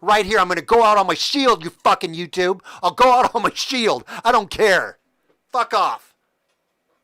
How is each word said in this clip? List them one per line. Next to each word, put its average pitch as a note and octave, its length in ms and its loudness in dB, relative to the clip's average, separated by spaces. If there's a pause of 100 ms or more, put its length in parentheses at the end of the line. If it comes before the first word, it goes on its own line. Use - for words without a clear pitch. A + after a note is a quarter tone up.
right G#3 260 0
here, G#3 120 -2
I'm F#3 100 2
gonna F3 140 -4
go A3+ 200 2
out G#3+ 160 4
on F#3+ 80 2
my F3+ 80 -2
shield, A#3+ 480 0
you E3 80 -12
fucking F#3 440 -2
YouTube. F3+ 460 -4 (220)
I'll F3+ 100 -2
go B3+ 200 4
out B3 220 2
on A#3 80 -4
my G#3 120 -2
shield. G#3 500 -4 (200)
I A#3 80 2
don't G#3+ 180 0
care. E3 480 0 (540)
Fuck A#3+ 200 -4
off. - 420 -4 (880)